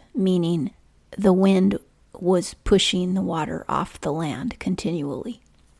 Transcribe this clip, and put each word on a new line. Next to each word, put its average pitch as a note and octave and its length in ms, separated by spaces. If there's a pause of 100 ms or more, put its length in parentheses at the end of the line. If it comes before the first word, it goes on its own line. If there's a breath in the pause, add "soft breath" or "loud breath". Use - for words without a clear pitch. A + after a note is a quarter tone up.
(140)
meaning F3 580 (460)
the G3 160
wind F#3+ 460 (340)
was F3+ 400 (100)
pushing F#3 500
the F#3+ 100
water D#3+ 460
off - 320
the D3 120
land D3+ 460
continually. E3 800 (380)